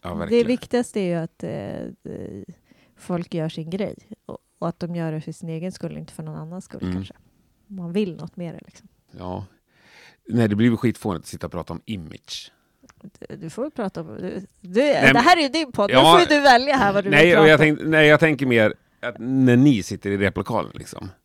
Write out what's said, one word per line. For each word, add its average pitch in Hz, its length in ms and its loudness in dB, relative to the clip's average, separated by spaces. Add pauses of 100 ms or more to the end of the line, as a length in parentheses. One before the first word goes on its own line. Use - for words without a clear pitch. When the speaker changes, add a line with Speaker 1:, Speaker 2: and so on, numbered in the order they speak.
Speaker 1:
Ja, 90 80 -12
Speaker 2:
Det 87 60 -8
Speaker 1:
verkligen. 226 300 0
Speaker 2:
viktigaste 240 540 -6
är 190 80 -4
ju 175 60 -4
att, 165 300 -8
eh, 170 60 -10 (640)
eh, 92 280 -14 (540)
folk 175 380 -10
gör 160 140 -6
sin 160 220 -12
grej 190 260 -8 (300)
och, - 120 -16 (200)
och 170 100 -6
att 170 120 -10
de 175 160 -8
gör 165 160 -6
det 156 80 -8
för 160 120 -14
sin 170 160 -14
egen 165 240 -10
skull, 160 260 -12
inte 160 140 -18
för - 100 -16
någon 156 140 -12
annans 160 280 -14
skull, - 180 -14
Speaker 1:
Mm. 90 120 -6
Speaker 2:
kanske. 95 200 -10 (520)
Man 175 260 -12
vill 185 240 -4
något - 200 -16
mer, 175 300 -14
liksom. - 220 -20 (300)
Speaker 1:
Ja. 92 260 -10 (840)
Nej, 113 200 0
det 101 80 0
blir 117 140 2
väl 110 80 0
skitfånigt 107 440 -4
att - 40 -20
sitta - 200 -14
och 78 60 -12
prata 85 200 -10
om 82 120 -12
image. - 680 -16 (760)
Speaker 2:
Du, - 80 -16
du 165 140 -16
får 220 120 -10
väl 302 80 -8
prata 190 300 -10
om... 160 60 -14
Du, 107 140 -16 (400)
du, 185 200 -2
Speaker 1:
Nej, 262 260 2
Speaker 2:
det 135 80 6
Speaker 1:
men 233 80 4
Speaker 2:
här 349 140 6
är 330 60 -2
ju 277 60 -2
din 269 240 -4
podd. 202 180 -2
Speaker 1:
Ja. 262 120 6 (160)
Speaker 2:
Nu 359 60 6
får 302 80 0
ju 294 60 4
du 285 60 0
välja 269 320 4
här 202 160 2
vad 196 120 -2
du 196 60 -4
vill 143 80 4
Speaker 1:
Nej, 170 200 6
och 156 80 8
Speaker 2:
prata - 20 10 (160)
Speaker 1:
jag 156 80 4
Speaker 2:
om. 151 40 -2
Speaker 1:
tänk-, 147 140 -6
nej, 156 180 6
jag 151 120 6
tänker 143 260 0
mer 113 280 4 (260)
att 120 180 -8
när 127 380 4
ni 127 260 6
sitter 98 280 -8
i 101 60 -2
replokalen, 95 580 -2
liksom. - 360 -14 (140)